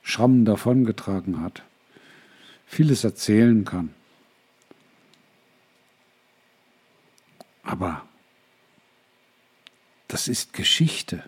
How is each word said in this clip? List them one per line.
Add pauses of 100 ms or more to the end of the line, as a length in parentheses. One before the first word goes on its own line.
Schrammen
davongetragen
hat, (1040)
vieles
erzählen
kann. (3750)
Aber (2000)
das
ist
Geschichte.